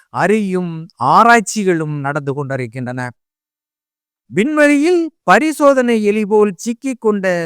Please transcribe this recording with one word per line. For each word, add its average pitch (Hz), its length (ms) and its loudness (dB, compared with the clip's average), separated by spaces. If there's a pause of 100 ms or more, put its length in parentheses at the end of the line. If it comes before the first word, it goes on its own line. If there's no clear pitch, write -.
அறியும் 180 600 -2 (340)
ஆராய்ச்சிகளும் 185 920 2
நடந்து 139 340 -4
கொண்டிருக்கின்றன. 127 680 -8 (1300)
விண்வெளியில் 294 720 2 (200)
பரிசோதனை 254 800 2
எலி 208 220 0
போல் 214 300 2
சிக்கிக் 240 460 -8
கொண்ட 208 240 0 (200)